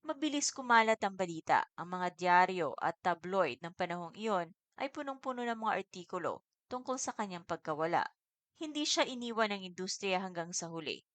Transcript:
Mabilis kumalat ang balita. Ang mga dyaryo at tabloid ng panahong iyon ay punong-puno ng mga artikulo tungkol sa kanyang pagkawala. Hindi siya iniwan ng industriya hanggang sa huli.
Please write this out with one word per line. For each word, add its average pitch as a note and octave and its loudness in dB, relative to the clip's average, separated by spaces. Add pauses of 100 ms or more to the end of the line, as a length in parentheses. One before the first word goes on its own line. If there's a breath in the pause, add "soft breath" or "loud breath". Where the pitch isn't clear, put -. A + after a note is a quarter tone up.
Mabilis C#4+ 0
kumalat A3+ 6
ang G3 0
balita. E3 2
Ang F3+ -6
mga F3+ -2
dyaryo F3 4
at - -2
tabloid F3 2
ng E3+ -10
panahong F3 -4
iyon F#3+ -2 (240)
ay C#4 -6
punong-puno C4 -6
ng A#3 -2
mga G#3 0
artikulo E3+ -6 (240)
tungkol B3+ -6
sa - -6
kanyang F#3 -6
pagkawala. D#3+ 0 (560)
Hindi D4+ -4
siya E4 2
iniwan A#3 0
ng F#3+ -10
industriya F#3 -2
hanggang F3+ -6
sa E3+ -6
huli. D#3+ -6 (140)